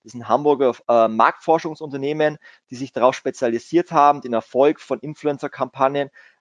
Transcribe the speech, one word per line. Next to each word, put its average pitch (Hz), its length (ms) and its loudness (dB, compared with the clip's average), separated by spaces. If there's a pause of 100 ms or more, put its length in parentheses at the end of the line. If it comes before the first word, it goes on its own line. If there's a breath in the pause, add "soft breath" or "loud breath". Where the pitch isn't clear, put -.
das 110 100 -20
sind 120 140 -14
Hamburger, 131 480 2 (140)
äh, 113 180 4
Marktforschungsunternehmen, 151 1300 -2 (300 soft breath)
die 131 60 -12
sich 127 160 -10
darauf 127 240 0
spezialisiert 127 760 -4
haben, 147 300 4
den 120 120 -8
Erfolg 131 480 0
von 127 180 -8
Influencer-Kampagnen, 139 1120 -4 (320 soft breath)